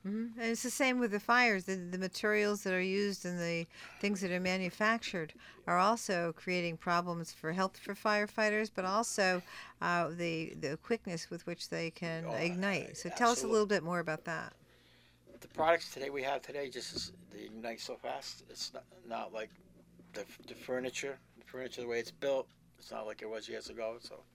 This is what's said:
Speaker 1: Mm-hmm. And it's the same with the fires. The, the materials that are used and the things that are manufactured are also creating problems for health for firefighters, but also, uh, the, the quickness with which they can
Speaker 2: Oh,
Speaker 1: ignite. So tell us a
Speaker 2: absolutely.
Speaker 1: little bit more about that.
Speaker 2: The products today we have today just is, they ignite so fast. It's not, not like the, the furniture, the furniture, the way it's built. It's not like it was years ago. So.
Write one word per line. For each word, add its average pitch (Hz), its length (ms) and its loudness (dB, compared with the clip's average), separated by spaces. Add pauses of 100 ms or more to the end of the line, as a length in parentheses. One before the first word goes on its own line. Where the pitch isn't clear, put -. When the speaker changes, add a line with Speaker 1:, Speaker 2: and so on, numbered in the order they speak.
Speaker 1:
Mm-hmm. 226 320 -4
And 226 120 0
it's 226 100 0
the 247 80 -2
same 254 300 2
with 240 100 4
the 202 100 0
fires. 233 440 6
The, 190 120 -2
the 180 220 -4
materials 208 640 2
that 190 100 0
are 185 80 4
used 190 440 0
and 180 140 -2
the 170 260 0 (340)
things 202 220 2
that 190 100 0
are 180 80 2
manufactured 185 960 0 (320)
are 175 140 4
also 185 580 4
creating 175 400 0
problems 175 560 0
for - 180 -4
health 190 280 0
for - 160 -6
firefighters, 214 800 2
but 185 120 -2
also, 190 560 2 (400)
uh, 170 280 2
the, 165 520 -2
the 151 220 -2
quickness 202 480 -2
with 170 160 -10
which 175 220 -6
they 165 200 -2
can 165 380 -6
Speaker 2:
Oh, 120 60 -2
Speaker 1:
ignite. 175 640 0
So - 120 -6
tell 233 220 6
us 240 60 2
a - 100 -2
Speaker 2:
absolutely. 220 60 2
Speaker 1:
little 214 120 6
bit 196 180 2
more 175 160 0
about 165 260 -2
that. 165 280 -4 (880)
Speaker 2:
The - 80 -16
products 165 420 4
today 135 200 -6
we 139 120 -4
have 135 200 0
today 139 260 -6
just 123 260 -8
is, - 160 -6 (200)
they 104 140 -12
ignite 113 360 -8
so - 160 -8
fast. 131 520 -8
It's - 240 -8
not, - 100 -10 (260)
not 110 240 -6
like 110 160 -6 (640)
the, 104 100 -8 (240)
the 117 80 -12
furniture, 127 640 -4 (200)
the - 60 -20
furniture, 127 380 -10
the 120 60 -6
way 117 120 0
it's 117 120 -4
built. 139 360 0 (320)
It's - 120 -16
not 113 140 -6
like 107 160 -8
it 110 80 -6
was 110 200 -6
years 113 200 -6
ago. 110 300 -4
So. - 220 -14 (140)